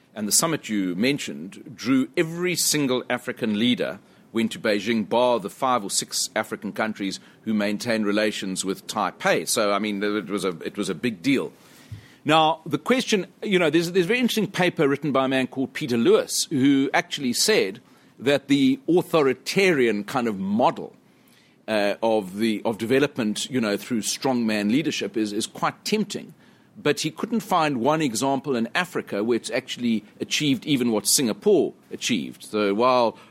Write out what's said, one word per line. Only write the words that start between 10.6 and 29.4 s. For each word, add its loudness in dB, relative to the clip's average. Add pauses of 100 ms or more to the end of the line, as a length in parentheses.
it -10
was -2
a -2
big -4
deal. 0 (720)
Now, 4
the -2
question, 0 (160)
you 2
know, 4
there's, 2
there's 4
a -6
very 2
interesting 0
paper 2
written 0
by 2
a 0
man 0
called -4
Peter -2
Lewis, 2
who 4
actually -2
said 0 (380)
that 0
the 4
authoritarian 2
kind -2
of -4
model, 0 (720)
uh, 0
of 0
the, 0
of -2
development, 0
you -2
know, 0
through -4
strongman 0
leadership -2
is, -2
is -4
quite -6
tempting. -4 (460)
But 0
he -4
couldn't -4
find 0
one 2
example 0
in 0
Africa -4
where 2
it's -6